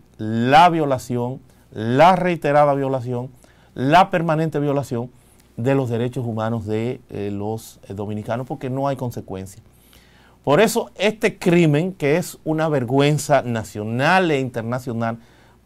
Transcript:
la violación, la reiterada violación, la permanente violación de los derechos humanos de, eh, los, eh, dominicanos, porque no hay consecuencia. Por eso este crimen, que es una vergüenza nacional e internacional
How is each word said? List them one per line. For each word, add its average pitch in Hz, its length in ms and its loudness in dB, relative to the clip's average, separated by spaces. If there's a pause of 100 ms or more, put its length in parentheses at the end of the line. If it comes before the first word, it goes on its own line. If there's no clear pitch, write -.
(160)
la 123 540 4
violación, 131 680 -2 (320)
la 131 440 4
reiterada 147 560 2
violación, 131 580 -4 (440)
la 160 360 4
permanente 160 500 -2
violación 135 500 -2 (460)
de 127 180 0
los 135 160 0
derechos 123 340 -4
humanos 110 420 -4
de, 110 340 -4 (100)
eh, 101 220 -8
los, 107 560 -8
eh, 101 60 -12
dominicanos, 107 520 -6
porque 139 240 -8
no 135 160 -4
hay 139 100 -2
consecuencia. 101 680 -10 (840)
Por 143 160 4
eso 214 340 0
este 214 440 -2
crimen, 170 540 2
que 151 240 0
es 175 280 -6
una 156 240 -2
vergüenza 139 760 2
nacional 120 880 -2
e 139 100 0
internacional 117 800 -6 (480)